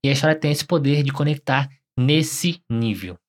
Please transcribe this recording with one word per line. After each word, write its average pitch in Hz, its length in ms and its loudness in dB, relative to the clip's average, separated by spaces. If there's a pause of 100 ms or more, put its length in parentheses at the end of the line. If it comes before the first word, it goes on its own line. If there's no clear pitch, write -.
E 139 60 0
a 139 40 2
história 156 220 2
tem 156 160 -2
esse 147 140 -2
poder 147 380 2
de 139 100 -2
conectar 143 560 -2 (260)
nesse 156 760 0
nível 104 480 -4 (100)